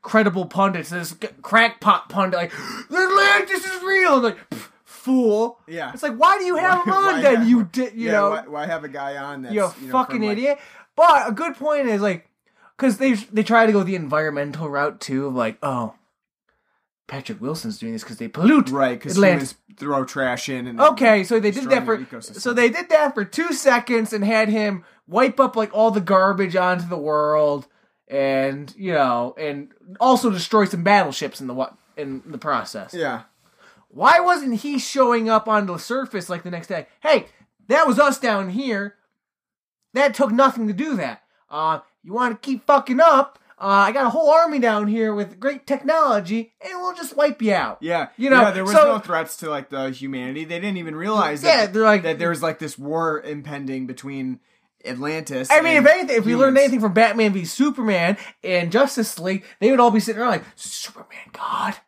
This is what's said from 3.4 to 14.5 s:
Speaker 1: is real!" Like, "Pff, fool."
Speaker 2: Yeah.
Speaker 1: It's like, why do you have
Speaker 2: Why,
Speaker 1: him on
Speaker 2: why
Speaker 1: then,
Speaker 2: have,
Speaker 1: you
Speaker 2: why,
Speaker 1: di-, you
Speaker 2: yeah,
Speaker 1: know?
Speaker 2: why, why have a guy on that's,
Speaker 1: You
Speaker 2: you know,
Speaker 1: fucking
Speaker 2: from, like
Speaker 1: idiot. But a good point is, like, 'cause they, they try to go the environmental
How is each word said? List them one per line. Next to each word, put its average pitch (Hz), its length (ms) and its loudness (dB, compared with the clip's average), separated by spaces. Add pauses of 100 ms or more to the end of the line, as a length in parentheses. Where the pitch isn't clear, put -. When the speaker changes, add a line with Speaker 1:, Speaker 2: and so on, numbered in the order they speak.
Speaker 1:
is 370 180 -10
real!" 370 380 4
Like, 233 160 -2 (140)
"Pff, - 180 -14 (160)
fool." 233 800 0
Speaker 2:
Yeah. 165 280 -10
Speaker 1:
It's - 80 -12
like, 262 140 -6
why 349 200 6
do 381 80 -4
you 359 120 -2
have 359 240 2
Speaker 2:
Why, 349 40 -4
Speaker 1:
him 359 80 0
on 392 120 2 (100)
Speaker 2:
why 277 80 -2
Speaker 1:
then, 262 140 6
Speaker 2:
have, 226 120 4
Speaker 1:
you 240 120 6
Speaker 2:
why, 185 120 -2
Speaker 1:
di-, 254 100 -4 (120)
you 226 140 -6
Speaker 2:
yeah, 214 40 0
Speaker 1:
know? 202 180 4
Speaker 2:
why, 214 160 -4
why 147 200 -6
have 160 180 -6
a 135 40 -12
guy 139 280 -8
on 139 240 -10
that's, 131 140 -10
Speaker 1:
You 196 160 0 (100)
Speaker 2:
you 269 60 -14
know, 254 60 -10
Speaker 1:
fucking 254 240 -2
Speaker 2:
from, 214 100 -2
like 208 100 -2
Speaker 1:
idiot. 277 220 -2 (360)
But 294 360 6
a - 20 -4
good 311 240 -6
point 285 320 -2
is, 208 140 0
like, 185 260 -4 (480)
'cause 254 220 2
they, 269 160 2
they 214 280 -2
try 226 220 4
to 220 80 4
go 202 100 2
the 185 120 -4
environmental 151 720 -4